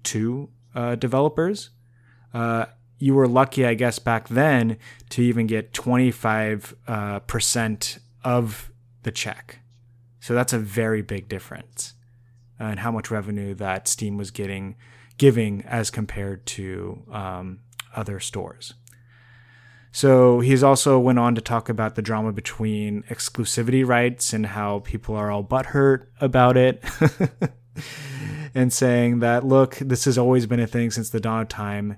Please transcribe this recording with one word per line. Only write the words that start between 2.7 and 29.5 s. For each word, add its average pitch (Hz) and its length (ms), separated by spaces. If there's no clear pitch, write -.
you 135 160
were 135 120
lucky, 131 380
I 117 80
guess, 117 260
back 113 280
then 120 500
to 123 100
even 117 260
get 110 260
twenty-five, 110 1000
uh, 104 320
percent 110 800
of 120 480
the 113 80
check. - 480
So - 140
that's 120 180
a 120 80
very 110 420
big 98 280
difference, - 640
uh, 110 60
in 104 140
how 117 120
much 110 180
revenue 101 460
that 95 320
Steam 101 300
was 98 140
getting, 98 440
giving 110 440
as 113 280
compared 101 580
to, 95 640
um, 92 500
other 101 240
stores. - 540
So 127 480
he's 131 200
also 135 380
went 123 180
on 120 180
to 113 60
talk 117 280
about 110 260
the 110 60
drama 110 320
between 104 720
exclusivity 120 840
rights 123 460
and 107 140
how 104 320
people 107 360
are 104 160
all 101 120
butthurt 131 640
about 127 380
it, 127 260
<laughs> - 540
and 127 200
saying 120 460
that, 120 260
look, 131 320